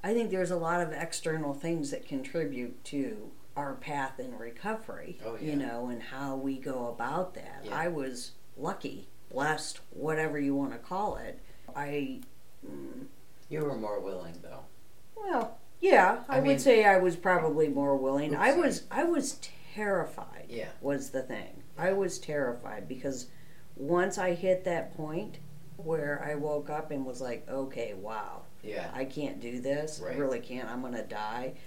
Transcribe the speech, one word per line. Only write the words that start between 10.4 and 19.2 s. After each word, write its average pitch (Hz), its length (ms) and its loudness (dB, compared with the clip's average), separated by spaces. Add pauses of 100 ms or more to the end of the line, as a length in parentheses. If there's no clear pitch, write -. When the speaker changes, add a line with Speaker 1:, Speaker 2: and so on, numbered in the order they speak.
Speaker 1:
wanna 131 240 0
call 185 380 -2
it. - 220 -8 (360)
I, 143 460 -2 (460)
mm, 254 400 -8 (420)
Speaker 2:
You 151 160 -2
were 139 120 0
more 104 240 -2
willing, 90 420 -6
though. - 220 -10 (520)
Speaker 1:
Well, 370 420 0 (220)
yeah, 233 480 10
I 262 80 2
Speaker 2:
I 262 40 8
Speaker 1:
would 277 80 6
Speaker 2:
mean, 277 100 8
Speaker 1:
say 233 260 10
I 196 140 12
was 180 180 6
probably 160 520 6
more 139 280 4
willing. 139 360 2
Speaker 2:
Oops, 147 100 0
Speaker 1:
I 240 80 8
Speaker 2:
sorry. 339 120 6
Speaker 1:
was, 254 280 4
I 285 140 2
was 339 340 2 (360)